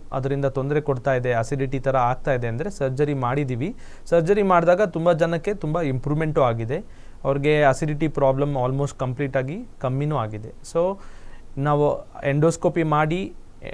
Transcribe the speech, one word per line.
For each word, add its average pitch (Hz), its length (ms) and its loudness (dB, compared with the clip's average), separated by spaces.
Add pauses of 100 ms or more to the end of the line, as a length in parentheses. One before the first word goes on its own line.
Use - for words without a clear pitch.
(120)
ಅದರಿಂದ 139 320 -2
ತೊಂದ್ರೆ 139 360 0
ಕೊಡ್ತಾ 139 340 0
ಇದೆ, 123 180 0
ಅಸಿಡಿಟಿ 127 480 -2
ತರ 135 160 0
ಆಗ್ತಾ 127 360 2
ಇದೆ 120 160 0
ಅಂದ್ರೆ 139 220 -4
ಸರ್ಜರಿ 143 440 0
ಮಾಡಿದೀವಿ. 131 640 -2 (280)
ಸರ್ಜರಿ 175 380 4
ಮಾಡಿದಾಗ 180 400 4
ತುಂಬಾ 170 300 2
ಜನಕ್ಕೆ 170 420 0
ತುಂಬಾ 165 280 -2
ಇಂಪ್ರೂವ್ಮೆಂಟು 151 600 0
ಆಗಿದೆ, 117 420 0 (400)
ಅವ್ರಿಗೆ 143 380 2
ಅಸಿಡಿಟಿ 151 460 2
ಪ್ರಾಬ್ಲಮ್ 139 480 2
almost 135 420 -2
ಕಂಪ್ಲೀಟ್ 131 380 -2
ಆಗಿ 147 280 -4 (160)
ಕಮ್ಮಿನೂ 139 360 0
ಆಗಿದೆ. 107 320 -4
So, 180 500 -2 (600)
ನಾವು 147 480 2 (180)
ಎಂಡೋಸ್ಕೋಪಿ 160 580 2
ಮಾಡಿ 156 500 0 (420)